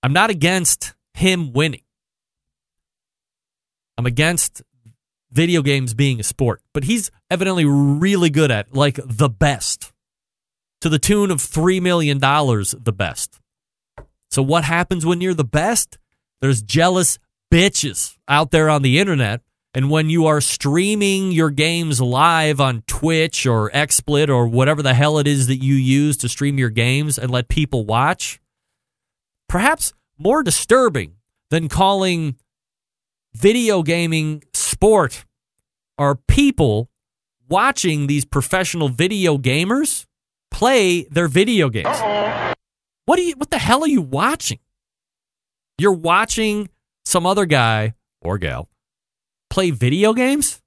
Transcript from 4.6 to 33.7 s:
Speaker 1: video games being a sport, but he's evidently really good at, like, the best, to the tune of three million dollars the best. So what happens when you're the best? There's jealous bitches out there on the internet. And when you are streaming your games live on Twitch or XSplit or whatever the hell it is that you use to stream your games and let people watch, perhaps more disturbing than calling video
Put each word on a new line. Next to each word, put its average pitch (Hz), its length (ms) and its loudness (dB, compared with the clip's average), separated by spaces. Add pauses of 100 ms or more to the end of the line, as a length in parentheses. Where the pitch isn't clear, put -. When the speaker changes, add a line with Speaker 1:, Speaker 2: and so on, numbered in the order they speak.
Speaker 1:
video 165 320 2
games 135 320 -2
being 127 280 0
a - 20 -8
sport, - 380 -4 (100)
but 143 140 -4
he's 220 260 -4 (180)
evidently 180 360 0
really 147 640 2
good 151 200 2
at, 107 240 -4
like, 135 300 0
the 127 240 0
best, 123 640 -4 (880)
to - 80 -2
the 156 100 2
tune 202 340 2
of 151 100 -2
three 180 400 0
million 170 360 0
dollars 135 600 0
the 113 140 -4
best. - 480 -6 (920)
So 135 100 -2
what 143 220 0
happens 170 420 -2
when 175 140 0
you're 180 140 -2
the 156 100 0
best? 165 540 -2 (420)
There's 131 220 0
jealous 165 580 0 (320)
bitches 170 680 0 (120)
out 147 220 2
there 156 180 4
on 147 140 2
the 135 160 4
internet. 135 420 0 (320)
And 135 180 -2
when 156 180 0
you 160 180 2
are 151 120 2
streaming 190 960 0
your 160 160 2
games 156 500 -2
live 151 600 2
on 123 260 -2
Twitch 160 580 -2
or 113 260 2
XSplit 147 580 0
or 123 180 2
whatever 131 340 2
the 135 120 2
hell 151 260 2
it 143 80 2
is 135 200 0
that 131 140 -2
you 135 140 2
use 139 420 2
to 123 120 -4
stream 143 280 -4
your 127 120 0
games 123 500 -2
and 123 100 -4
let 123 200 -2
people 131 360 -2
watch, 127 540 -2 (1120)
perhaps 247 440 -2 (240)
more 196 240 0
disturbing 165 760 0 (340)
than 160 180 -2
calling 180 680 0 (960)
video 208 480 2